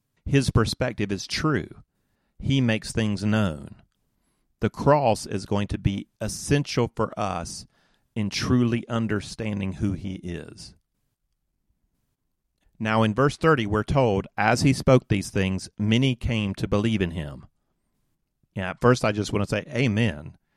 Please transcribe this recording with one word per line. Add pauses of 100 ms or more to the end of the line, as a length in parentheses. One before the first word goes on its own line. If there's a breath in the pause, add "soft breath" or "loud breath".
(260)
His
perspective
is
true. (560)
He
makes
things
known. (800)
The
cross
is
going
to
be (120)
essential
for
us (500)
in
truly
understanding
who
he
is. (2000)
Now
in
verse
thirty,
we're
told, (100)
"As
he
spoke
these
things,
many
came
to
believe
in
him." (1080)
Yeah,
at
first
I
just
wanna
say,
"Amen." (200)